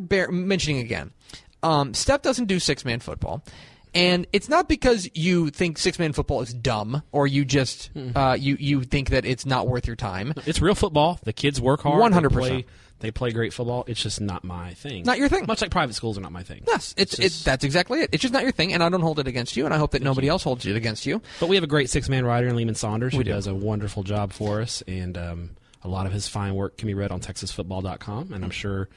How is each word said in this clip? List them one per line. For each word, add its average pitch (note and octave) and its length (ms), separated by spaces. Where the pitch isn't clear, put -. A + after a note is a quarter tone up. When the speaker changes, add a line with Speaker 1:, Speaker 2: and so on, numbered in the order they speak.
Speaker 1:
bear, F#3 220
mentioning F3+ 480
again. A2+ 320
Um, D3 320
Steph C#4 260
doesn't B3 240
do F#3+ 140
six-man B2 400
football. - 440
And F3+ 400
it's G3+ 160
not E4 180
because A#3 460
you E3 380
think E3 260
six-man E3+ 340
football C#3 300
is A#2+ 120
dumb A#2 480
or C#3+ 140
you C#3 180
just, C3 500
Speaker 2:
Mm-hmm. B2+ 220
Speaker 1:
uh, C3 160
you, C3+ 260
you C#3 240
think C#3 280
that C3 140
it's B2+ 200
not B2+ 240
worth B2 180
your A#2+ 80
time. G#2 400
Speaker 2:
No, C#3 100
it's D#3+ 140
real F#3+ 160
football. E3 480
The A2 80
kids C#3 300
work C3 200
hard. D3 200
Speaker 1:
One A3+ 100
hundred D#3 220
percent. B2+ 240
Speaker 2:
They B2 60
play, - 80
they A2 120
play B2 200
great A2+ 220
football. B2 340
It's A#2 160
just - 160
not G2 240
my F2 300
thing. A2 300
Speaker 1:
Not B3 140
your C#4 120
thing. F#4 180
Speaker 2:
Much A3 140
like G3+ 100
private C#3+ 220
schools A2 240
are G2 40
not E2+ 120
my F2+ 100
thing. - 240
Speaker 1:
Yes, - 300
it's, G3 160
Speaker 2:
It's - 100
Speaker 1:
it's, E3+ 120
Speaker 2:
just D#3+ 100
Speaker 1:
that's C3+ 180
exactly F3 380
it. A#3+ 100
It's - 100
just B3 120
not A3 100
your C4 80
thing, E3+ 220
and E3+ 100
I E3+ 60
don't F#3 100
hold D#3+ 200
it C3+ 80
against A#2+ 280
you, B3 80
and D4 100
I D#3 40
hope D3+ 140
that C#3 80
Speaker 2:
Thank C3+ 60
Speaker 1:
nobody C3+ 220
Speaker 2:
you. D3+ 40
Speaker 1:
else F3+ 120
holds B2 220
it G2 100
against A2+ 300
you. E3+ 160
Speaker 2:
But E3+ 80
we F#3+ 80
have F3+ 80
a D#3 40
great C#3+ 220
six-man C3 360
writer A#2+ 240
in A#2+ 80
Lehman A2+ 180
Saunders A2+ 380
Speaker 1:
We C3 60
Speaker 2:
who B2 40
Speaker 1:
do. G#2 80
Speaker 2:
does G2+ 160
a F#2+ 80
wonderful G#2 480
job G2+ 300
for G#2+ 280
us, - 280
and, F2+ 280
um, E2+ 340
a F2+ 40
lot F#2+ 180
of F#2 60
his G2+ 160
fine G2 280
work G2 220
can A2 100
be G2+ 80
read G2 160
on F2+ 100
texas - 280
football F#2 320
dot F#2 200
com, A#2+ 320
and F#2+ 100
I'm G#2 80
sure, G2 460